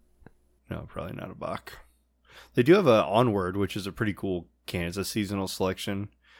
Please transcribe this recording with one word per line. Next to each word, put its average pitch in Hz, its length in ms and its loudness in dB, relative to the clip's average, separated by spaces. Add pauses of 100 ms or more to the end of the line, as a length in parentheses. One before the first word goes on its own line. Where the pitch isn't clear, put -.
(680)
No, - 180 -10
probably - 280 -12
not - 160 -12
a - 40 -16
Bach. - 380 -12 (800)
They 127 100 4
do 156 120 8
have 196 120 4
a 110 180 6
Onward, 101 520 2
which 98 180 -2
is 101 120 -6
a 95 40 -6
pretty 104 220 -2
cool 90 340 -6 (180)
can. 87 220 -4
It's 87 100 -6
a 95 80 -4
seasonal 98 420 -4
selection. 98 600 -4 (300)